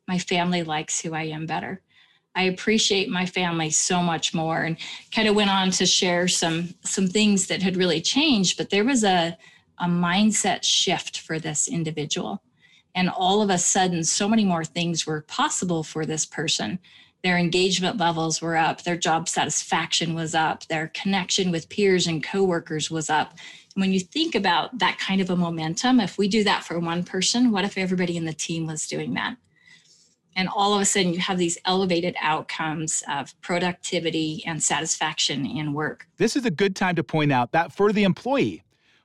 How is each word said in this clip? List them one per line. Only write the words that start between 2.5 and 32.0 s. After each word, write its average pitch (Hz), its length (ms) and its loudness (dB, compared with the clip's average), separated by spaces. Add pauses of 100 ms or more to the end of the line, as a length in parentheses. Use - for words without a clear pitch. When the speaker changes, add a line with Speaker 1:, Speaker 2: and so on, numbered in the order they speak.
Speaker 1:
my 185 200 -2
family 170 420 -2
so 180 320 0
much 165 320 0
more," 160 300 -2
and 160 140 -2 (340)
kind 220 160 2
of 202 80 4
went 202 160 4
on 190 180 2
to 185 160 2
share 180 420 2
some, 170 460 0 (100)
some 190 240 0
things 208 400 4
that 165 140 -4
had 185 160 2
really 175 240 2
changed, 247 560 2
but - 140 -4
there 202 140 2
was 254 180 2
a, 170 340 2 (400)
a 180 80 -4
mindset 180 800 2
shift - 560 0
for 160 180 -6
this 156 300 -4
individual. 160 760 -4 (520)
And 180 160 0
all 190 320 4
of 202 80 4
a 185 80 4
sudden, 180 460 2
so 202 240 0
many 220 160 4
more 170 220 2
things 170 420 -2
were 156 140 -4
possible 185 600 -2
for 156 240 -6
this 151 200 -2
person. - 520 -4 (460)
Their 180 140 2
engagement 180 600 0
levels 165 440 0
were 165 160 -2
up, 156 260 0
their 175 140 -2
job 165 320 0
satisfaction 160 840 -2
was 160 220 -4
up, 160 300 0
their 156 240 -4
connection 190 600 0
with 165 180 -4
peers 185 360 2
and 165 160 -2
coworkers 165 680 0
was 160 180 -4
up. 151 220 0 (420)
And 196 80 0
when 190 120 4
you 185 80 2
think 320 340 -2
about 190 440 0
that 180 200 0
kind 196 220 0
of 185 80 -2
a 180 80 0
momentum, 170 640 2
if 175 160 -4
we 202 100 2
do 214 160 2
that 196 220 0
for 165 140 -4
one 170 260 -2
person, 240 460 2
what 190 120 2
if 196 140 -4
everybody 180 400 0
in 165 80 -2
the 160 80 -4
team 165 340 -6
was 156 200 -6
doing 156 260 -6
that? - 240 -4 (1000)
And 185 140 -2
all 202 240 2
of 202 80 2
a 202 40 2
sudden, 185 280 2
you 180 60 -2
have 185 180 -2
these 170 260 0
elevated 180 580 0